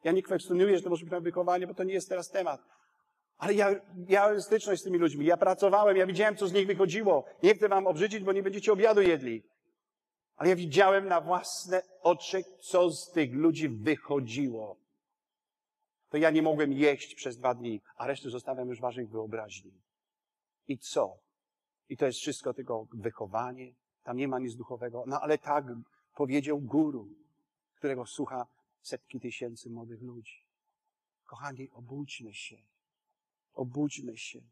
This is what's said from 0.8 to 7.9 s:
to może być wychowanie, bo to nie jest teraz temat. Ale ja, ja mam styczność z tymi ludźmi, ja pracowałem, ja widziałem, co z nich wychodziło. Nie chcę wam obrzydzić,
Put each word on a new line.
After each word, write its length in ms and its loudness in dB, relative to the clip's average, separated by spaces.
to 80 -4
może 160 -4
być 160 -6
wychowanie, 440 0
bo 80 -10
to 100 -4
nie 100 -4
jest 140 -4
teraz 220 -6
temat. 300 -4
Ale 160 0
ja, 160 4
ja 200 6
mam 140 2
styczność 380 0
z 40 -16
tymi 140 0
ludźmi, 280 2
ja 100 6
pracowałem, 600 6
ja 100 6
widziałem, 300 2
co 120 -2
z 40 -4
nich 140 2
wychodziło. 580 2
Nie 120 10
chcę 140 2
wam 180 4
obrzydzić, 380 0